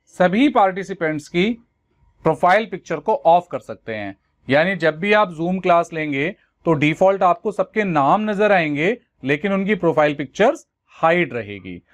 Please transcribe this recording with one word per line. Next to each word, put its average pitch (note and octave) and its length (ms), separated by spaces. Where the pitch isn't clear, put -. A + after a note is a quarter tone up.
सभी G3 420
पार्टिसिपेंट्स F#3 800
की F3+ 220
प्रोफाइल F3+ 400
पिक्चर F3+ 320
को G#3+ 180
ऑफ E3+ 360
कर C3 80
सकते A2 360
हैं। G2+ 200
यानी E3 280
जब D#3+ 240
भी G3+ 140
आप G#3 200
Zoom F3 280
क्लास E3+ 320
लेंगे D3+ 360
तो E3 100
डिफॉल्ट F#3 480
आपको F3+ 280
सबके G3 320
नाम F3+ 460
नजर G#3 220
आएंगे E3 460
लेकिन D3+ 300
उनकी G3 240
प्रोफाइल D3+ 380
पिक्चर्स G3+ 500
हाइड E3 380
रहेगी। G2+ 440